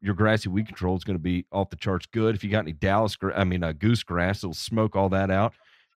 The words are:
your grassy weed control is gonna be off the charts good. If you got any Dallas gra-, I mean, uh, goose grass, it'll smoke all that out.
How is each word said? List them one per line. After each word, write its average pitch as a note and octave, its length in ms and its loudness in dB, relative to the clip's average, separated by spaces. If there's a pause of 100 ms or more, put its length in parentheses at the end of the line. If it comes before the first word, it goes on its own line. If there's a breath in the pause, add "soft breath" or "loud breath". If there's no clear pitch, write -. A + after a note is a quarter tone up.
your G2 140 -2
grassy G#2+ 340 2
weed G#2 180 -2
control F#2 300 -2
is F2+ 60 -6
gonna F#2+ 160 -4
be F2+ 320 -2
off G2 200 -2
the - 60 -14
charts F#2 300 -4
good. A2 300 0
If - 80 -6
you G2+ 60 -4
got G#2+ 100 2
any E2 120 -6
Dallas G2 440 0
gra-, F#2+ 180 -4
I G2 80 2
mean, F2+ 220 2
uh, D#2+ 80 -2
goose G#2+ 320 2
grass, F2 400 -2
it'll E2+ 100 -6
smoke A2 400 -2
all G2 140 2
that F#2+ 220 2
out. G2+ 240 2 (420 soft breath)